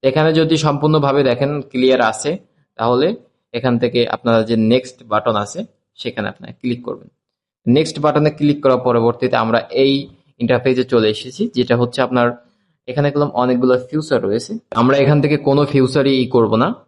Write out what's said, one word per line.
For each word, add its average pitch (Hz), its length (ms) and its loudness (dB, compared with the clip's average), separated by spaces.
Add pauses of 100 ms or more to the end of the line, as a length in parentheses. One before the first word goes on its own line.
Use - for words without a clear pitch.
এখানে 156 360 2
যদি 160 180 2 (100)
সম্পূর্ণভাবে 143 540 2 (100)
দেখেন 135 200 0 (200)
ক্লিয়ার 127 300 2 (120)
আছে, 143 180 -6 (480)
তাহলে 123 280 0 (480)
এখান 120 280 0
থেকে 123 180 0 (140)
আপনারা 117 340 0
যে 117 80 0 (160)
নেক্সট 127 240 -2 (140)
বাটন 107 260 0
আছে 104 240 -6 (380)
সেখানে 120 300 -6
আপনারা - 320 -14
ক্লিক 123 240 -6
করবেন। - 240 -12 (580)
নেক্সট 151 380 2
বাটনে 151 340 2
ক্লিক 147 240 0
করার 127 240 2
পরবর্তীতে 120 500 0
আমরা 113 220 0 (240)
এই 139 100 4 (480)
ইন্টারফেসে 123 440 0
চলে 113 300 2
এসেছি, - 280 -10 (120)
যেটা 123 220 0
হচ্ছে 120 260 -2
আপনার 123 240 0 (600)
এখানে 143 200 -2
দেখলাম 135 260 -2
অনেকগুলো 127 400 2 (140)
ফিচার 151 380 -2
রয়েছে। 110 260 -4 (220)
আমরা 123 280 2
এখান 147 180 4
থেকে 147 160 0 (120)
কোনো 143 220 2
ফিচারই 135 520 2
ই 120 60 -2
করব 113 240 2 (100)
না 170 60 0 (200)